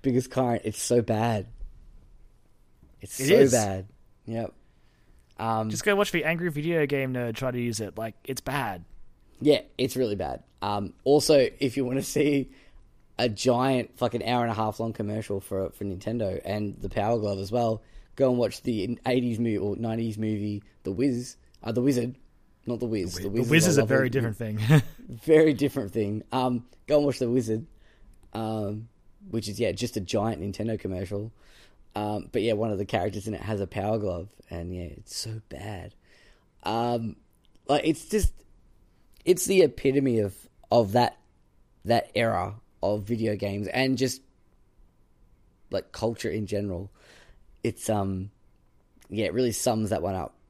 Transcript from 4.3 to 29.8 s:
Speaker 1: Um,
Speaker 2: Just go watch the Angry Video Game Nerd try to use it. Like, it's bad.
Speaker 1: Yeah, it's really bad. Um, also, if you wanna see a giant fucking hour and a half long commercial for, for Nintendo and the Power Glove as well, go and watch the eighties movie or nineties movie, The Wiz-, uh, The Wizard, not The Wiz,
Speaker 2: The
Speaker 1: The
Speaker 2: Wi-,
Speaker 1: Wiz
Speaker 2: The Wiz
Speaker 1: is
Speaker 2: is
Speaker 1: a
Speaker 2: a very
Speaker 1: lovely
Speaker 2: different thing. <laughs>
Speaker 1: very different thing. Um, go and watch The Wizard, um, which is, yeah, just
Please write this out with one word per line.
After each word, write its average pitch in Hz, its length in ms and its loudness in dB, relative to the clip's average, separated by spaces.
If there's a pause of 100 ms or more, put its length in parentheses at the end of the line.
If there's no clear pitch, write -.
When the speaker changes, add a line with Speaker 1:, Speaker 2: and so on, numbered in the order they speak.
Speaker 1:
Um, 110 320 0
Speaker 2:
Just 107 140 -4
go 208 100 4
watch 196 160 2
the 165 140 0
Angry 170 260 -2
Video 156 360 0
Game 135 280 0
Nerd 120 220 -2
try 131 140 -2
to 123 100 -4
use 117 200 -2
it. 101 160 -6
Like, - 180 -8 (100)
it's 135 160 -6
bad. 113 440 -6 (560)
Speaker 1:
Yeah, 139 200 4 (160)
it's 127 200 -2
really 117 200 0
bad. 73 260 -6 (200)
Um, 101 320 -4 (100)
also, 139 440 6 (120)
if 131 160 0
you 139 80 0
wanna 127 180 -2
see 139 480 0 (680)
a 123 100 2
giant 123 720 2
fucking 120 280 -2
hour 120 160 2
and 117 80 0
a 110 40 -2
half 107 260 -2
long 113 120 -2
commercial 104 480 -4
for, 95 300 -4
for - 140 -10
Nintendo 101 600 -4
and 104 360 -4
the 101 80 -6
Power 113 300 0
Glove 101 200 -2
as 98 140 -6
well, 113 300 0 (340)
go 135 140 4
and 123 80 2
watch 117 240 0
the 113 440 -2
eighties 123 320 2
movie 113 200 0
or 101 180 -2
nineties 113 420 -4
movie, 104 440 -2 (200)
The - 100 -4
Wiz-, 123 440 -2 (260)
uh, 113 100 -6
The 123 100 2
Wizard, 127 340 2 (500)
not 117 140 -4
The 123 60 -4
Wiz, 95 280 -2
Speaker 2:
The 90 80 -8
Speaker 1:
The 95 60 -4
Speaker 2:
Wi-, 104 120 0
Speaker 1:
Wiz 120 80 0
Speaker 2:
The - 40 -2
Wiz 160 120 6
Speaker 1:
is 180 60 4
Speaker 2:
is 151 80 4
Speaker 1:
a - 40 6
Speaker 2:
a 110 40 2
very 135 120 4 (100)
Speaker 1:
lovely - 20 -2
Speaker 2:
different 117 260 -2
thing. 110 460 4 (160)
<laughs> - 100 -20 (160)
Speaker 1:
very 156 300 8
different 117 380 -2
thing. 104 300 -2 (100)
Um, 127 340 0 (220)
go 151 80 4
and 147 100 4
watch 135 140 0
The 120 100 0
Wizard, 117 340 0 (680)
um, 110 540 -4 (420)
which 107 180 -4
is, 101 120 -8
yeah, 110 120 4
just 113 240 -4